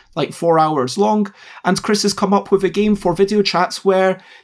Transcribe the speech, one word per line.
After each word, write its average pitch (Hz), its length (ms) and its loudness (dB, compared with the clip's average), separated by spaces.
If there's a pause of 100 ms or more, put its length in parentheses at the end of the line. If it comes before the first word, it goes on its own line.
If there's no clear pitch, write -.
(140)
like, 160 200 -4
four 170 260 0
hours 151 380 0
long. 214 360 0 (300)
And 190 180 0
Chris 208 220 0
has 202 100 0
come 196 200 -2
up 196 180 0
with 190 140 2
a 180 40 2
game 208 280 0
for 180 160 -2
video 202 280 2
chats 180 440 -2
where 190 360 2 (220)